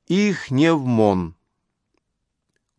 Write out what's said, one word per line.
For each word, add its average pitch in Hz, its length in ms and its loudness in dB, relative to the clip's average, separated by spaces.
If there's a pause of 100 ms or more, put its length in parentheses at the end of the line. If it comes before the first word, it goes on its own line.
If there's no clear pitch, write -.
их 190 440 -2
не 151 220 2
в 143 120 -2
мон». 101 500 0 (1400)